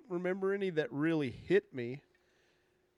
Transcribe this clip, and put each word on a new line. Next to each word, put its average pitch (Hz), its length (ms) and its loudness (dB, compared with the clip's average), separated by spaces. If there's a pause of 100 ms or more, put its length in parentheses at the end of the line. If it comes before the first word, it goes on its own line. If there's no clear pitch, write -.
remember 190 460 0
any 196 160 0
that 151 240 0
really 147 380 2
hit - 420 0
me. 127 280 -6 (960)